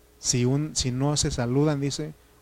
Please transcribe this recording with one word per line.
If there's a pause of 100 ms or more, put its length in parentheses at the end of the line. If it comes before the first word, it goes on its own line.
(200)
Si
un,
si
no
se
saludan,
dice: (280)